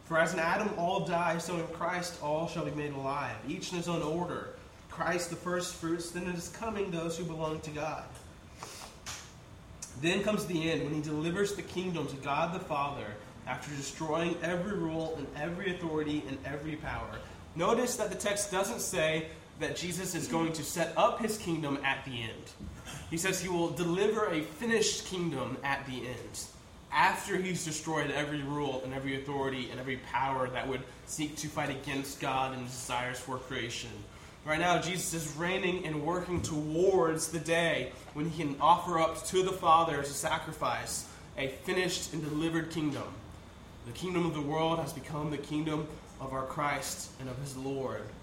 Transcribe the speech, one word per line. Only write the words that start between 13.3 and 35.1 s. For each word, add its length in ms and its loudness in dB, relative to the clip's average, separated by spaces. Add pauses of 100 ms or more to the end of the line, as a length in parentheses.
after 280 -6
destroying 680 0
every 340 0
rule 400 0
and 100 -6 (100)
every 380 -2
authority 540 0
and 160 -4
every 320 -4
power. 420 -6 (380)
Notice 400 4
that 140 2
the 60 -4
text 340 0
doesn't 300 2
say 480 2 (320)
that 160 0
Jesus 380 -2
is 140 0
going 260 4
to 100 -4
set 320 0
up 240 6
his 180 0
kingdom 460 0
at 200 2
the 180 -4
end. 300 -8 (580)
He 60 -2
says 240 2
he 80 -2
will 220 4
deliver 560 4
a 140 2
finished 680 2
kingdom 560 0
at 240 0
the 220 -6
end, 360 -8 (460)
after 460 4
he's 280 0
destroyed 460 0
every 320 0
rule 420 0
and 100 -4
every 260 -2
authority 500 -2
and 80 -6
every 200 -4 (120)
power 380 2
that 180 -2
would 160 -2 (240)
seek 300 -4
to 120 -4
fight 220 -2
against 500 -4
God 320 2
and 100 -4
his 100 -6
desires 480 -2
for 180 -4
creation. 520 -4 (540)
Right 140 2
now, 220 6
Jesus 340 0